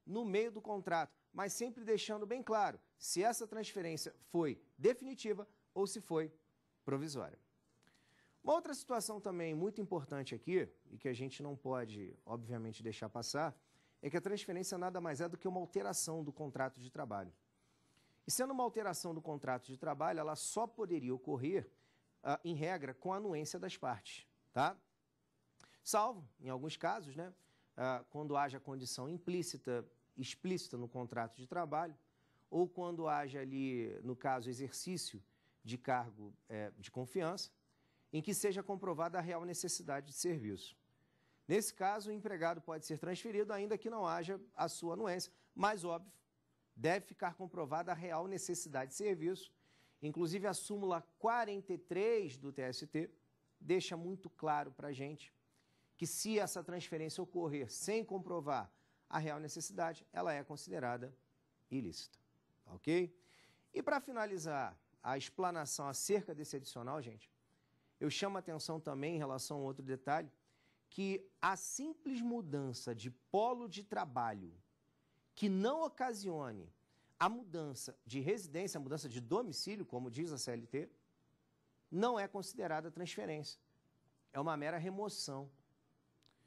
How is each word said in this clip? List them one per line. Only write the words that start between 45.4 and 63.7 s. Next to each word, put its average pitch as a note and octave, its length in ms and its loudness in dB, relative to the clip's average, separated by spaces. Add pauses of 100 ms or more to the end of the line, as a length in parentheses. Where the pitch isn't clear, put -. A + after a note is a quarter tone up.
mas, G3+ 280 4
óbvio, F3 300 -2 (640)
deve E3 300 6
ficar - 280 -4
comprovada E3+ 560 -2
a F3 40 4
real E3+ 320 -2
necessidade D#3+ 640 -2
de - 60 -8
serviço. F#3 540 0 (520)
Inclusive, E3 440 2
a F#3+ 60 4
súmula F#3+ 480 0 (180)
quarenta G#3 540 4
e E3+ 60 0
três F#3+ 580 2
do C#3 160 -8
T C#3 80 -4
S B2+ 260 -2
T D#3 240 0 (480)
deixa F3 380 2
muito F3+ 320 -4
claro D3 440 0
pra D3 200 -6
gente C#3 400 -6 (640)
que E3+ 100 -2
se G#3+ 320 2
essa F3+ 240 0
transferência E3 600 -4
ocorrer D3 480 0
sem A3 340 2
comprovar D3+ 680 0 (380)
a - 100 2
real D3+ 200 0
necessidade, E3 760 -2
ela F3 200 2
é C#3+ 100 0
considerada C3 720 -4 (560)
ilícita, A#2+ 480 -4 (480)
ok? F3 480 2 (580)